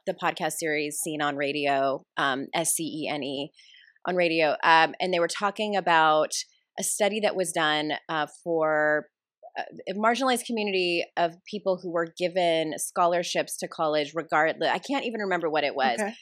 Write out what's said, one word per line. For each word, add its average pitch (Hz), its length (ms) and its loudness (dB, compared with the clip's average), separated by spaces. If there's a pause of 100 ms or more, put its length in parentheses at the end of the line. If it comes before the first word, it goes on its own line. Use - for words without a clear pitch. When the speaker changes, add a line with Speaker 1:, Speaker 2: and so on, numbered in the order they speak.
Speaker 1:
the 185 80 -2
podcast 160 380 -2
series 151 440 -2
Scene 151 240 -4
on 147 140 2
Radio, 143 680 0 (140)
um, 139 400 -2
S 165 200 0
C 170 80 -4 (220)
E 92 80 -6
N 147 80 -4
E 139 300 -6 (560)
on 180 80 -2
radio. 165 360 4 (120)
Um, 160 380 6
and 185 120 0
they 170 60 2
were 170 80 2
talking 208 480 -2
about 160 560 4 (480)
a 202 40 -4
study 208 360 0
that 202 160 0
was 180 160 -2
done, 151 400 0 (160)
uh, 151 200 -2 (160)
for, 151 640 0 (520)
uh, - 40 -4 (260)
a 185 60 -4
marginalized 240 500 2
community 190 580 -2 (140)
of 170 160 0 (160)
people 190 320 -2
who 175 100 -8
were 170 240 -2
given 170 640 0
scholarships 175 800 0
to 180 100 -8
college 151 460 0
regardless. 156 580 0
I 170 60 0
can't 269 260 -4
even 226 160 -6
remember 175 300 -2
what 147 140 2
it 127 120 0
was. 127 240 0
Speaker 2:
Okay, 202 220 -2